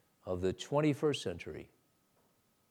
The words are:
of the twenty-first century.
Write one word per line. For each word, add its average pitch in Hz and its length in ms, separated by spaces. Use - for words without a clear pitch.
of 92 160
the 92 100
twenty-first 147 720
century. 80 480